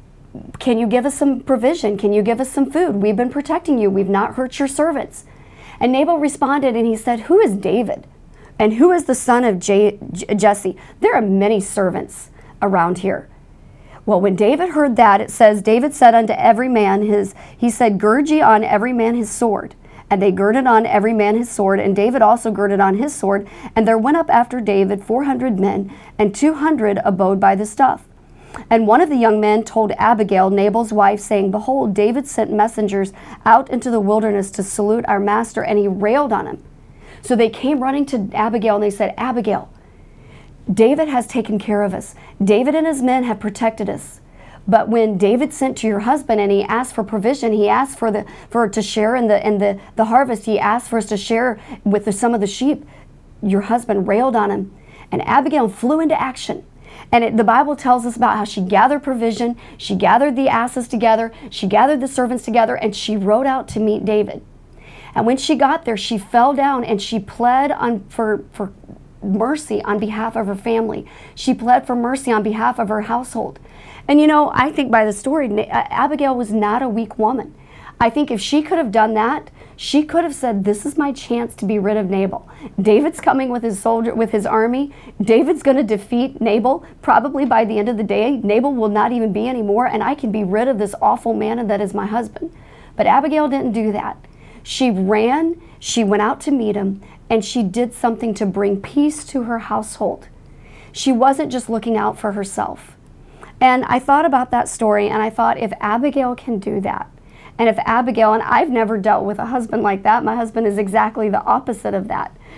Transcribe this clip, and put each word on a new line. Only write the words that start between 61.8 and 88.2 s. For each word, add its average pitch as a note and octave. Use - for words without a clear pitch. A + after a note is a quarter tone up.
the C4
servants B3
together, A#3
and G#3+
she G#3+
rode G#3
out C4
to G#3
meet G#3+
David. G#3
And A3
when B3+
she D4+
got C#4
there, A3+
she G#3
fell A#3+
down C4+
and G3+
she A3
pled B3+
on, A#3+
for, G#3+
for G3
mercy A3
on G#3
behalf G#3+
of A3
her G3
family. A3+
She B3+
pled B3
for B3
mercy A#3+
on G#3+
behalf A3
of G#3
her G#3+
household. A#3
And D4
you D4+
know, D4+
I C4+
think C#4
by A3
the G#3+
story, C4+
Na-, G3+
uh, -
Abigail C#4
was A#3+
not G#3+
a C4
weak A3
woman. A3
I A#3
think C#4+
if G#3+
she D4+
could E4
have B3
done A3
that, A#3
she D4
could E4
have D#4
said, G3+
"This G#3
is C#4+
my C#4+
chance A#3+
to -
be G#3
rid G#3
of G3+
Nabal. F#3+
David's A3+
coming C4+
with A#3+
his G#3+
soldier, A3+
with A3+
his G#3
army. A#3+
David's B3
gonna C4+
defeat A#3
Nabal. A3+
Probably C#4
by A3+
the G#3+
end G#3
of A#3
the G#3
day, A3